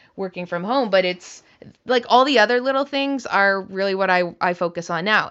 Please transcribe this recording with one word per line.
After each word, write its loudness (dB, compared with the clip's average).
working -8
from -6
home, -2
but 4
it's, -6
like, 0
all 6
the 4
other 4
little 0
things -4
are 2
really -4
what 0
I, 0
I 0
focus -6
on -4
now. 0